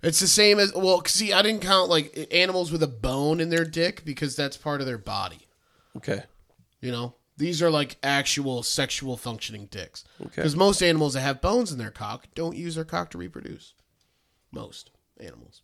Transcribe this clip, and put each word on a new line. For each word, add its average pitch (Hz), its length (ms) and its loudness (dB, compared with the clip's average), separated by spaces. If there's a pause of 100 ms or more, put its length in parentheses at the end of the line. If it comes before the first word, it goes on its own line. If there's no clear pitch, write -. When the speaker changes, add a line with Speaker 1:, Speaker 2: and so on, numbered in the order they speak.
Speaker 1:
It's 165 160 2
the 190 80 2
same 208 320 6
as, 196 160 4
well, 185 300 4
see, 214 280 0
I 190 100 4
didn't 214 200 2
count, 185 260 4
like, 156 440 0
animals 180 400 2
with 165 100 2
a 151 60 2
bone 135 500 0
in 165 120 0
their 165 140 2
dick 165 400 -2
because 143 300 -4
that's 143 220 -4
part 147 240 -4
of 135 80 -4
their 120 100 -6
body. 98 480 -8 (500)
Speaker 2:
Okay. 107 280 -6 (560)
Speaker 1:
You 127 100 -6
know? 120 240 -6 (220)
These 160 260 -2
are, 170 80 4
like, 147 320 0
actual 139 640 0
sexual 131 520 -2
functioning 110 500 -10
dicks. - 360 -14 (180)
Speaker 2:
Okay. - 220 -6
Speaker 1:
'Cause 151 140 0
most 196 260 4
animals 151 320 2
that 135 60 -4
have 135 200 -4
bones 208 300 0
in 135 80 -8
their 110 140 -10
cock 113 420 -10
don't 165 220 -6
use 170 180 -8
their 160 100 -6
cock 170 260 -6
to 175 80 -14
reproduce. - 560 -14 (760)
Most - 400 -16 (300)
animals. 58 440 -20